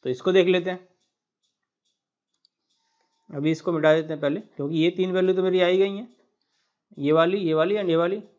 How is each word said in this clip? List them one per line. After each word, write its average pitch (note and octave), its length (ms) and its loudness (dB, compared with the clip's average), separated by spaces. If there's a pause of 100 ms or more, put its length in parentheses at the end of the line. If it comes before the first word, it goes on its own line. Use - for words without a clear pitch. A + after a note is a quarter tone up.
तो B2+ 60 -6
इसको B2+ 220 -2
देख F#3 160 4
लेते F#3 220 0
हैं, F3+ 180 -12 (2500)
अभी D3+ 200 -4
इसको D#3+ 220 -4
मिटा D#3 220 4
देते D#3+ 180 -2
हैं D3+ 80 -8
पहले, D3 200 -2
क्योंकि D3 360 -8
ये D#3+ 160 2
तीन F#3 200 -2
वैल्यू F#3 220 2
तो F#3 80 -2
मेरी F#3 180 0
आ F3 60 4
ही F#3 120 2
गई G3 180 0
हैं, A3+ 120 -12 (920)
ये C#3+ 140 0
वाली, E3+ 260 2
ये E3 160 -2
वाली E3+ 220 0
and G3 120 -2
ये E3 80 2
वाली। F#3 260 -2 (160)